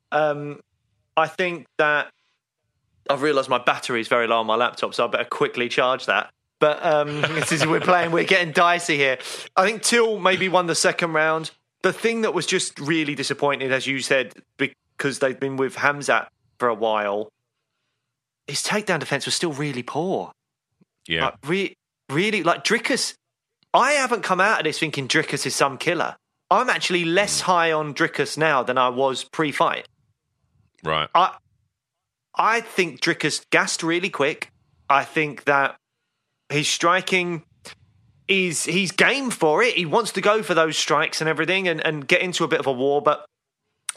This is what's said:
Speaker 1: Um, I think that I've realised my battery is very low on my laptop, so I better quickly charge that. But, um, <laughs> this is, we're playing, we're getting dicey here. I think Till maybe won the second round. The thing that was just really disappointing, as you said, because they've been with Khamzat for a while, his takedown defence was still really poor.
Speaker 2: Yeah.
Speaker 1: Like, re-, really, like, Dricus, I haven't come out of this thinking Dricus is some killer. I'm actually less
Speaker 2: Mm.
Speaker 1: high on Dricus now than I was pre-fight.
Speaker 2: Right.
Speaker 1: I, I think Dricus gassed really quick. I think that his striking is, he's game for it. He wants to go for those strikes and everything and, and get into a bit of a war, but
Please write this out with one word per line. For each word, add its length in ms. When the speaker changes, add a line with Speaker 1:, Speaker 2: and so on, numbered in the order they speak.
Speaker 1:
Um, 480
I 100
think 400
that 320
I've 140
realised 260
my 80
battery 420
is 80
very 200
low 120
on 80
my 80
laptop, 380
so 100
I 60
better 160
quickly 420
charge 380
that. 240
But, 260
um, 360
<laughs> 120
this 180
is, 160
we're 140
playing, 300
we're 120
getting 300
dicey 420
here. 220
I 80
think 180
Till 340
maybe 300
won 200
the 80
second 360
round. 400
The 100
thing 300
that 120
was 120
just 340
really 360
disappointing, 580
as 120
you 140
said, 340
because 640
they've 200
been 180
with 180
Khamzat 520
for 120
a 40
while, 560
his 160
takedown 360
defence 260
was 100
still 160
really 320
poor. 480
Speaker 2:
Yeah. 200
Speaker 1:
Like, 80
re-, 300
really, 340
like, 200
Dricus, 500
I 180
haven't 320
come 160
out 200
of 40
this 160
thinking 300
Dricus 360
is 80
some 240
killer. 380
I'm 200
actually 340
less 380
Speaker 2:
Mm. 20
Speaker 1:
high 300
on 200
Dricus 440
now 260
than 140
I 100
was 380
pre-fight. 600
Speaker 2:
Right. 320
Speaker 1:
I, 220
I 260
think 400
Dricus 480
gassed 340
really 260
quick. 400
I 140
think 400
that 320
his 220
striking 760
is, 340
he's 300
game 360
for 320
it. 140
He 100
wants 280
to 80
go 200
for 120
those 240
strikes 420
and 100
everything 380
and, 180
and 220
get 140
into 240
a 20
bit 140
of 60
a 40
war, 300
but 240